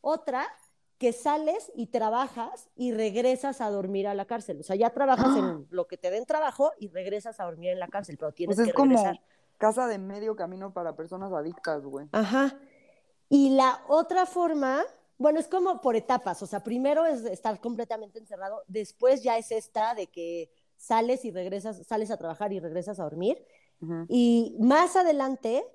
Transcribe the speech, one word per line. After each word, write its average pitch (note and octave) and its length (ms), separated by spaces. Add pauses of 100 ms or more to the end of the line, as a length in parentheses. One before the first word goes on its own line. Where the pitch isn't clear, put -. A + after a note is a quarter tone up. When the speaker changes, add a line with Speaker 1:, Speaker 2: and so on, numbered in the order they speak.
Speaker 1:
Otra, D4 460 (520)
que A#3+ 140
sales D#4 640
y A3+ 140
trabajas A#3 840
y B3 180
regresas B3 680
a A3 100
dormir G3 380
a G3+ 60
la G3 100
cárcel. G3+ 360
O - 20
sea, F#3+ 140
ya A#3 140
trabajas C4 460
en D#3+ 300
Speaker 2:
<gasps> - 40
Speaker 1:
lo F3 160
que - 120
te F3+ 120
den A3 160
trabajo D4+ 540
y G#3 80
regresas G3 500
a G3 60
dormir E3+ 260
en F#3 80
la F#3 100
cárcel, G3 300
pero D3+ 140
tienes F#3 240
Speaker 2:
Pues A3+ 100
es - 60
Speaker 1:
que - 40
Speaker 2:
como C4+ 200
Speaker 1:
regresar. G3 240 (380)
Speaker 2:
casa A3 280
de G#3+ 120
medio G3+ 380
camino F#3 360
para E3+ 240
personas F#3 360
adictas, D#3 520
güey. C#3 280
Speaker 1:
Ajá. B3 460 (680)
Y C#4 220
la C4 380
otra E4 380
forma, D#4 560 (360)
bueno, D4+ 220
es D#4 80
como F#4 340
por A#3+ 140
etapas. A3+ 460
O G3 40
sea, G3+ 160
primero C4+ 420
es C4+ 200
estar G#3 360
completamente A3+ 580
encerrado, G3+ 500
después A3 540
ya A#3 140
es A#3 140
esta A3 440
de G3+ 120
que E3+ 440 (280)
sales A#3+ 480
y A3 40
regresas, F#3 560
sales G#3+ 240
a G#3 60
trabajar E3+ 380
y F#3 60
regresas F3 400
a E3+ 40
dormir. E3+ 400 (380)
Speaker 2:
Ujú. E3 260
Speaker 1:
Y A#3 520
más D4+ 360
adelante C#4 800